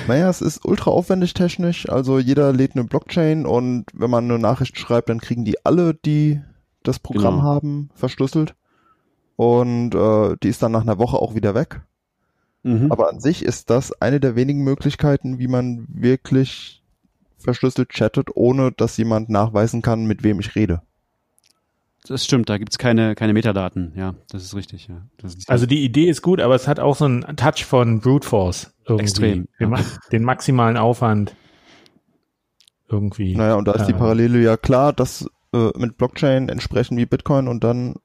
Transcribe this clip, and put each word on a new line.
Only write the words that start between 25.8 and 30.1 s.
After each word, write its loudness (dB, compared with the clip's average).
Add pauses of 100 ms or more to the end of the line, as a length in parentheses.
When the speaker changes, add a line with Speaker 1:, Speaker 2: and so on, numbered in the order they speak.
Speaker 3:
Idee 2
ist 0
gut, 2
aber 4
es 0
hat 0
auch 2
so 0
einen -2
Touch 0
von 2
Brute 2
Force -2 (120)
irgendwie. 2
Speaker 2:
Extrem, 0 (100)
Speaker 3:
Wir 0
Speaker 2:
ja. -
Speaker 3:
machen -2 (140)